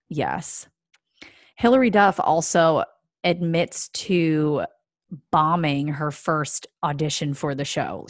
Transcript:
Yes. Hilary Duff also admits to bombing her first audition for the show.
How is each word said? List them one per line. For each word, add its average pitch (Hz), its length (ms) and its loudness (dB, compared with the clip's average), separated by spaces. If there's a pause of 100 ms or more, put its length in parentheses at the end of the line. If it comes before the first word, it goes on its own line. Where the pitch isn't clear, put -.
Yes. - 600 -6 (880)
Hilary 247 340 4
Duff 202 300 4
also 160 640 2 (400)
admits 175 640 -2
to 151 760 0 (680)
bombing 156 560 2
her 151 220 -4
first - 560 -4 (180)
audition 147 500 -2
for 143 200 -4
the 139 100 -4
show. - 460 -6